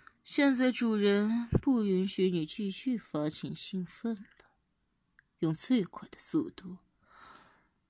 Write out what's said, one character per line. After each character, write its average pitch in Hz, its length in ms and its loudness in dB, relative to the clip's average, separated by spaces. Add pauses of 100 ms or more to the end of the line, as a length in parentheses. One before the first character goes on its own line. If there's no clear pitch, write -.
(240)
现 277 320 4
在 254 160 4
主 226 240 0
人 208 520 2 (140)
不 247 220 2
允 190 240 2
许 190 220 0
你 170 160 0
继 196 240 -6
续 240 280 -4
发 151 300 -4
情 - 280 -4
兴 185 280 -6
奋 226 320 -8
了， - 360 -20 (880)
用 160 160 0
最 240 280 2
快 - 260 -12
的 - 100 -20
速 - 320 -2
度， 185 260 -14 (1120)